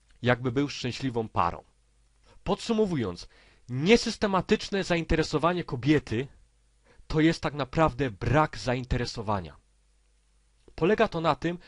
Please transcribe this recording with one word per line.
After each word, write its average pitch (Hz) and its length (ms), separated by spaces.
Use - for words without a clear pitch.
jakby 123 300
był 139 160
szczęśliwą 117 600
parą. 85 360
Podsumowując, 180 840
niesystematyczne 196 1160
zainteresowanie 165 800
kobiety 131 640
to 156 100
jest 165 220
tak 147 120
naprawdę 139 560
brak 117 480
zainteresowania. 117 1000
Polega 202 340
to 170 120
na 160 140
tym, 170 340